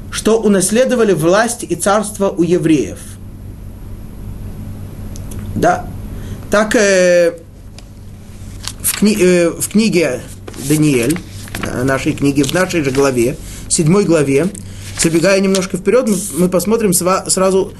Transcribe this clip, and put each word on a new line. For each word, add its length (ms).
что 300
унаследовали 720
власть 560
и 60
царство 540
у 140
евреев. 560
Да. 320
Так, 240
э, 600
в 180
кни-, 220
э, 300
в 180
книге 520
Даниэль, 520
э, 200
нашей 320
книге, 280
в 120
нашей 280
же 80
главе, 460
седьмой 360
главе, 440
забегая 420
немножко 360
вперед, 320
мы, 80
мы 100
посмотрим 420
сва-, 380
сразу 520